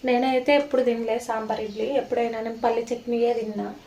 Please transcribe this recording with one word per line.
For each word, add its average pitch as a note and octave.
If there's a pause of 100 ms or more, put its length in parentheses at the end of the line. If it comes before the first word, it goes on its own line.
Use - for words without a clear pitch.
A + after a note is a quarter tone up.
నేనైతే B3+
ఎప్పుడు C4
తినలే A#3 (120)
సాంబార్ A3
ఇడ్లీ, G#3+ (140)
ఎప్పుడైనా A#3
నేను A#3
పల్లి A#3
చట్నీయే A#3
తిన్నా. G#3 (180)